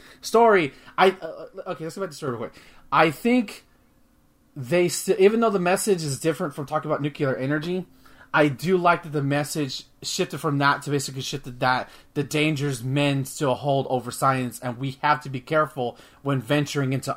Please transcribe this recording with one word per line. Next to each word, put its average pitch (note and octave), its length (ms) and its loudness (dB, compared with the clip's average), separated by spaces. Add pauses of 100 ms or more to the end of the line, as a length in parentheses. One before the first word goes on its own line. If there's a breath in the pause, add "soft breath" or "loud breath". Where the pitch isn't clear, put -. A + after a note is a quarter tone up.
(200 loud breath)
story, G#3 540 4 (240 loud breath)
I, F#3+ 140 6
uh, E3 340 -12 (220)
okay, E3 160 -8
let's D#3+ 120 -10
go G3 60 -6
back F#3 80 -6
to C#3+ 60 -18
story C#3 160 -4
real A#2 80 -6
quick. - 220 -10 (300 loud breath)
I D#3+ 180 6
think A#3 540 0 (920)
they E3 340 0
st-, - 300 -2
even G#3 220 6
though A#3 80 4
the G3+ 100 0
message F3+ 460 0
is C3+ 160 -4
different D#3 340 -2
from D3 120 -8
talking D3+ 240 -4
about C3+ 100 0
nuclear C#3+ 340 -2
energy, D#3 520 -4 (480 loud breath)
I D3+ 140 6
do D3+ 280 0
like F3 280 4
that D3+ 80 -12
the D3 100 0
message C#3+ 640 -2 (180)
shifted F3 380 -4
from D3 180 0
that C#3 240 2
to C3+ 80 -8
basically C#3 320 -4
shifted B2+ 380 -10
that B2+ 280 0 (260 loud breath)
the D3 100 -2
dangers D3 580 0
men C#3 420 0
still C3+ 300 0
hold C#3 340 0
over B2 220 -2
science, C3 500 0
and B2 160 -6
we C3 260 -8
have D3 200 2
to C#3+ 80 -10
be C3 100 -6
careful D3 560 -2 (260 loud breath)
when C#3 200 0
venturing C#3+ 500 0
into C3 240 -4